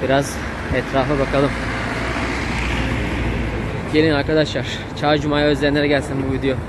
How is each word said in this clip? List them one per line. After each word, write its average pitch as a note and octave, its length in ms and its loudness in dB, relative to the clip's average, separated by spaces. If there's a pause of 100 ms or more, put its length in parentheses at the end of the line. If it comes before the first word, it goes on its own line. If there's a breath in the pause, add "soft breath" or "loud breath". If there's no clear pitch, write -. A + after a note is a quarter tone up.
Biraz C3+ 320 2 (400)
etrafa C3+ 420 2
bakalım. C#3 320 2 (2500)
Gelin D#3 200 4
arkadaşlar. C#3+ 540 0 (340)
Çağ D3+ 180 4
Cuma'ya D3 280 2
özleyenlere D3 420 2
gelsin C#3 280 0 (120)
bu C3+ 40 0
video. C3 240 0 (120)